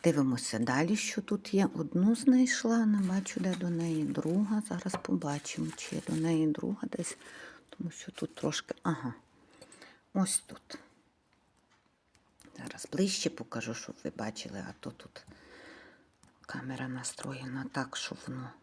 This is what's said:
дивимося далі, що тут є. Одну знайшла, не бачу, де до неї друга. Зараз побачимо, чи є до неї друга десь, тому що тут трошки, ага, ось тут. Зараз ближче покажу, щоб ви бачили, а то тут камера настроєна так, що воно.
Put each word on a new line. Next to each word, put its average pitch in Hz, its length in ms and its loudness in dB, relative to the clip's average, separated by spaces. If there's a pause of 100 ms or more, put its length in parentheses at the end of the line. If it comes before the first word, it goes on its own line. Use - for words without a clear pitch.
дивимося 135 540 4
далі, 139 380 4
що - 260 -2
тут - 320 -2
є. 196 200 6
Одну 185 420 4
знайшла, 247 720 6
не 208 120 6
бачу, 190 420 0
де 180 140 2
до 175 160 -2
неї 165 340 2
друга. 196 640 2
Зараз 180 340 -2
побачимо, 160 640 -2 (100)
чи - 200 -6
є - 120 -2
до 160 60 0
неї 160 320 4
друга - 460 -2
десь, - 240 -4 (540)
тому 170 200 -6
що - 220 -14
тут - 220 -6
трошки, - 480 -4
ага, 131 320 -2 (1000)
ось 190 320 2
тут. - 320 -16 (1800)
Зараз - 340 -12
ближче 190 380 2
покажу, 117 440 -6
щоб - 200 -10 (100)
ви - 120 -4
бачили, 110 520 -8
а - 120 -12
то 220 100 -8
тут - 360 -18 (1200)
камера 131 420 -6
настроєна 131 840 -6
так, 135 240 -4
що - 200 -6 (100)
воно. 127 240 -8 (120)